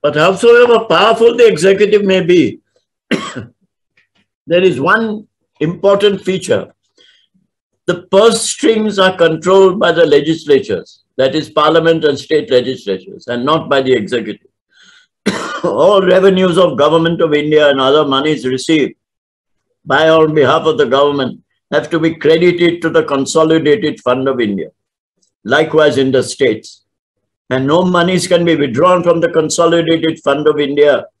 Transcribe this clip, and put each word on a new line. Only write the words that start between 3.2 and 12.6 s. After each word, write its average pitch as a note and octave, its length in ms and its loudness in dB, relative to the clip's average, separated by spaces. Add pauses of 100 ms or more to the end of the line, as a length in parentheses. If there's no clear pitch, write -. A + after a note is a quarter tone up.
there E3+ 160 0
is D#3+ 180 0
one G#3+ 480 -4 (320)
important G3 640 -2
feature. E3+ 500 -4 (1120)
The F3 240 -6
purse G#3+ 300 2
strings G#3+ 580 -2
are F#3 180 0
controlled F3+ 640 2
by F#3 140 0
the E3 140 2
legislatures, C#3+ 1000 -2 (140)
that C3+ 160 0
is D3+ 160 -6
parliament D#3+ 540 0
and C#3+ 140 0
state - 320 -4
legislatures, B2 760 -4